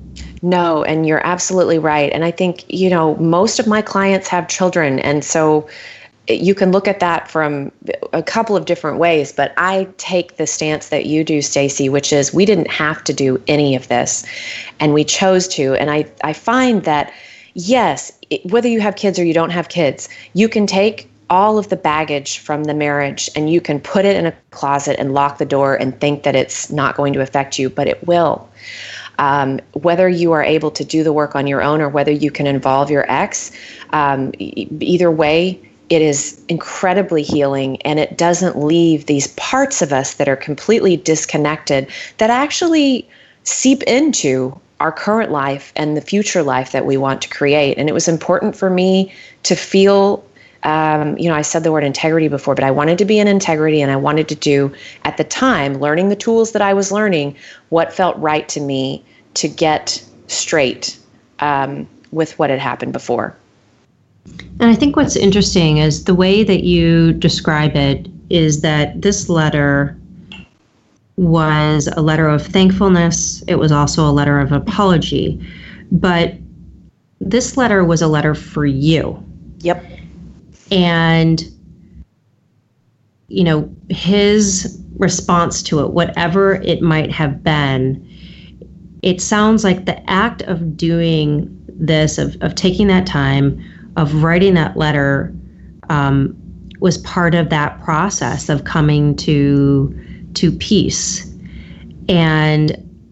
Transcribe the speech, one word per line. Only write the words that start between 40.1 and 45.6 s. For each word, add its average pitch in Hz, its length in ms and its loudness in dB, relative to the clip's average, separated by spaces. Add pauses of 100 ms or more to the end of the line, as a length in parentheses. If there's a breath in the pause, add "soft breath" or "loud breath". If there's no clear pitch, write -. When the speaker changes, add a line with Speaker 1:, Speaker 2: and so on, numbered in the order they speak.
Speaker 1:
that 143 140 -2
are 135 80 2
completely 180 600 0
disconnected 151 920 -2 (280 loud breath)
that 220 120 2
actually 285 800 0 (340 soft breath)
seep - 400 0
into 143 760 0 (200)
our 160 140 -2
current 214 400 -2
life 139 420 -4